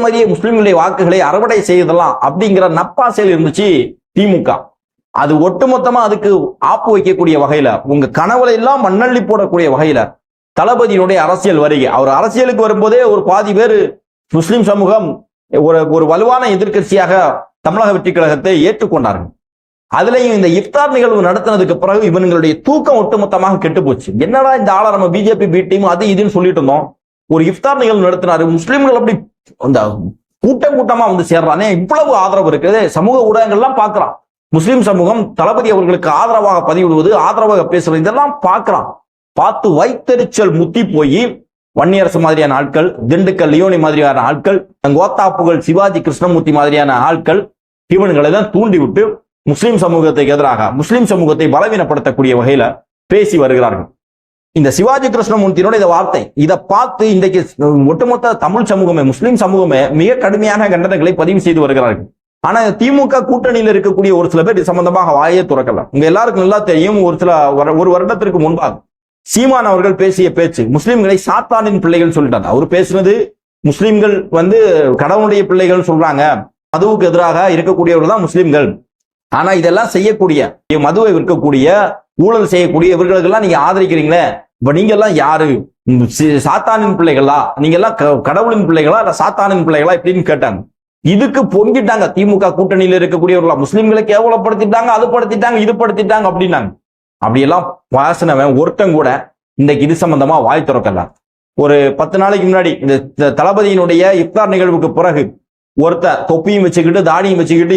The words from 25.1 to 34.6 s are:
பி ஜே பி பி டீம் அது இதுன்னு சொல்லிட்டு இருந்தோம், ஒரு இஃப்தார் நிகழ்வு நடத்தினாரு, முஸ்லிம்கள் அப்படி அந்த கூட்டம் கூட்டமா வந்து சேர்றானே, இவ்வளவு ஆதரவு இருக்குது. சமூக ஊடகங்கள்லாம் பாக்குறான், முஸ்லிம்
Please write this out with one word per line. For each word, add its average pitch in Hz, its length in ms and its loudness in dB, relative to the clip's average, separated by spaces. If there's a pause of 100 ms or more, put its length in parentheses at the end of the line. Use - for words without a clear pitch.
பி 208 100 0
ஜே 220 140 2
பி 202 140 0
பி 185 60 4 (100)
டீம் 196 140 0 (100)
அது 196 180 -2
இதுன்னு 196 240 0
சொல்லிட்டு 180 240 0
இருந்தோம், 143 260 0 (480)
ஒரு 160 160 2
இஃப்தார் 254 320 -2
நிகழ்வு 214 240 2
நடத்தினாரு, 180 400 0 (100)
முஸ்லிம்கள் 262 440 0
அப்படி 214 160 -2 (500)
அந்த 131 140 2 (640)
கூட்டம் 269 340 0
கூட்டமா 233 340 0
வந்து 175 200 -2
சேர்றானே, 165 360 0 (100)
இவ்வளவு 285 440 0
ஆதரவு 190 300 0
இருக்குது. 180 280 0 (160)
சமூக 220 220 2 (100)
ஊடகங்கள்லாம் 214 540 0
பாக்குறான், 208 320 -2 (420)
முஸ்லிம் 202 320 2